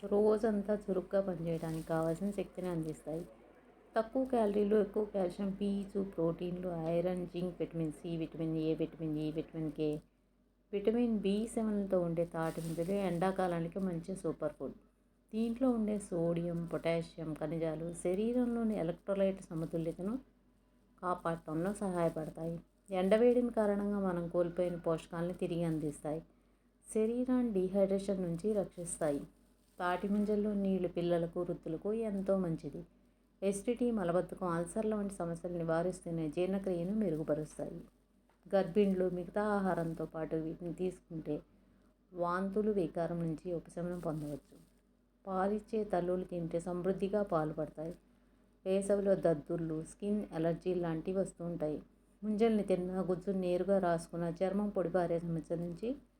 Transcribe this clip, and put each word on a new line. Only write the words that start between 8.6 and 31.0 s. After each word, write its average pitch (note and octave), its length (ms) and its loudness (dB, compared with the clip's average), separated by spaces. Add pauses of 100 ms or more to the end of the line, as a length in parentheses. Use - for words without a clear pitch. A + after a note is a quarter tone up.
విటమిన్ D#3 440 -2
ఈ, D#3 120 -2
విటమిన్ D#3 420 -4
కే, D3+ 280 0 (720)
విటమిన్ A3 460 2
బి G3+ 360 2
సెవెన్లతో G3+ 460 0
ఉండే E3+ 240 2
తాటి D#3+ 360 -2
ముంజలు E3 320 -2
ఎండాకాలానికి F3+ 880 0
మంచి F#3 360 -4
సూపర్ D#3 360 -4
ఫుడ్. C3 200 -8 (640)
దీంట్లో A#3 360 2
ఉండే G#3+ 280 2
సోడియం, E3+ 680 0
పొటాషియం, E3 680 -2
ఖనిజాలు D#3+ 580 -4
శరీరంలోని A3+ 840 0
ఎలక్ట్రోలైట్ F#3+ 640 0
సమతుల్యతను E3 760 -4 (840)
కాపాడటంలో E3+ 680 -2
సహాయపడతాయి. E3 880 -2 (300)
ఎండవేడిమి A3+ 600 6
కారణంగా G3+ 460 2
మనం F3 300 0
కోల్పోయిన F3 480 2
పోషకాలను E3+ 560 -2
తిరిగి E3+ 320 -2
అందిస్తాయి. D#3 560 -2 (760)
శరీరాన్ని A#3+ 580 2
డీహైడ్రేషన్ F#3+ 680 2
నుంచి E3+ 300 0
రక్షిస్తాయి. E3+ 680 -2 (600)
తాటి F3+ 280 0
ముంజల్లో G#3 460 2
నీళ్లు F#3+ 340 2
పిల్లలకు, F3 540 0